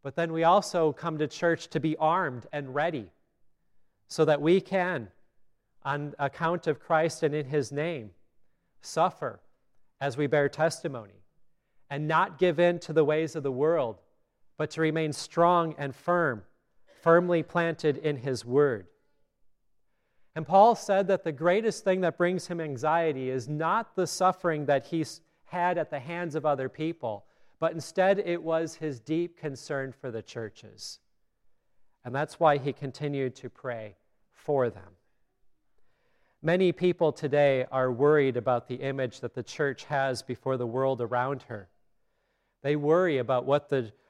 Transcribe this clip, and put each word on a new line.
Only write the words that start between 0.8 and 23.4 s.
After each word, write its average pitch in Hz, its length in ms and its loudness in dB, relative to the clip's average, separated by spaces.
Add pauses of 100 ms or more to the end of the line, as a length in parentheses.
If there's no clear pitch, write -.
come 160 280 -6
to 151 80 0
church 170 420 -2
to 160 100 -4
be 151 180 -2
armed 156 540 -2
and 139 220 -8
ready 143 380 -4 (960)
so - 180 0
that 147 160 4
we 170 180 6
can, 175 480 -2 (760)
on 143 360 -4
account 165 480 -2
of 151 120 -2
Christ 160 440 0
and 147 120 0
in 151 100 -4
his 139 260 -2
name, 143 400 -6 (720)
suffer 156 580 -2 (600)
as 135 180 -4
we 147 100 0
bear 143 220 2
testimony 135 720 -4 (680)
and 147 180 -4
not 165 320 2
give 175 200 2
in 175 200 4
to 165 140 -10
the 156 120 6
ways 156 300 0
of 147 80 -6
the 135 80 -2
world, 131 500 0 (560)
but 156 140 -4
to 160 100 -4
remain 156 320 0
strong 170 640 2
and 139 180 -8
firm, 160 480 0 (580)
firmly 170 420 4
planted 165 540 -2
in 151 200 -4
his 123 260 -6
word. 120 440 0 (1500)
And 156 120 -8
Paul 196 280 8
said 196 320 0
that 185 160 0
the 165 80 -4
greatest 180 520 0
thing 190 180 2
that 175 160 0
brings 175 300 0
him 170 140 -6
anxiety 151 680 -2
is 131 200 -4